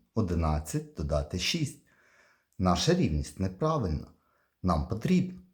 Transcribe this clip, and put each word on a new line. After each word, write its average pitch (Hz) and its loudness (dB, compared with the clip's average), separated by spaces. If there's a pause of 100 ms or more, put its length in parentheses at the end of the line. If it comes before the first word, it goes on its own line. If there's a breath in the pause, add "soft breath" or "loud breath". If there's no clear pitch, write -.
(140)
одинадцять 85 0
додати 73 -2
шість. - -2 (760 soft breath)
Наша 92 4
рівність 85 0
неправильна. 101 -2 (560)
Нам 82 2
потрібно 170 0 (140)